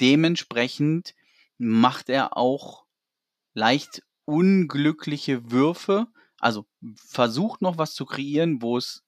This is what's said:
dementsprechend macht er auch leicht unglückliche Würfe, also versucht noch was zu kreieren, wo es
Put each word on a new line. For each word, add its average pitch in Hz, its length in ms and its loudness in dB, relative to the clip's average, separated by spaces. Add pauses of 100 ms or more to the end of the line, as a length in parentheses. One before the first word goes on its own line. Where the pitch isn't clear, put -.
dementsprechend 151 1120 2 (460)
macht 120 500 2
er 131 260 -2
auch - 500 -4 (680)
leicht 120 480 0 (240)
unglückliche 147 1300 0
Würfe, 175 560 2 (320)
also 107 260 -2 (300)
versucht 127 680 -2
noch 180 160 -2
was 156 160 -4
zu 135 120 -10
kreieren, 147 560 -2
wo 120 160 -2
es - 300 -10